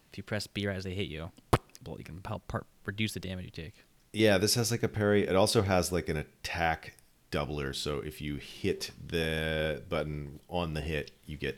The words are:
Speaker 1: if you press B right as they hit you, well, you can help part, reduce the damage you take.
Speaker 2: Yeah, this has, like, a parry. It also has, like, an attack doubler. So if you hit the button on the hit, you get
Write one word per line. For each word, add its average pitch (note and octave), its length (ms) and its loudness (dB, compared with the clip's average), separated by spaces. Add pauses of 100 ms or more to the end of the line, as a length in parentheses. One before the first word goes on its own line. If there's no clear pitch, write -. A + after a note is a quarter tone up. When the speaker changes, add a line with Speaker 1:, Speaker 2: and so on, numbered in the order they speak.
Speaker 1:
if - 80 -14
you G2 60 -12
press G#2+ 240 -6
B G2+ 200 -4
right G2 100 -2
as F#2+ 80 -8
they F#2 80 -6
hit F#2 160 -4
you, D#2 220 -8 (540)
well, - 120 -10
you - 60 -14
can F2 220 -14
help G2 220 -8
part, - 180 -4 (200)
reduce G#2 280 -2
the F#2+ 60 -8
damage F2+ 260 -8
you - 60 -14
take. D#2+ 220 -10 (400)
Speaker 2:
Yeah, G#2 240 8
this G2+ 180 4
has, A#2+ 160 2
like, A#2 120 0
a A2+ 40 2
parry. G#2 400 4
It F2 80 4
also G#2 280 6
has, F#2 280 4
like, E2+ 180 0
an D#2 80 0
attack - 800 -2 (360)
doubler. C#2+ 420 -2
So D2 280 -4
if D2 200 -10
you D2 140 -4
hit - 560 -4 (120)
the D#2+ 840 0
button D2 500 -4 (100)
on F2 260 -2
the D#2 60 -2
hit, D2+ 300 -4 (140)
you D2+ 120 -10
get C2+ 200 -4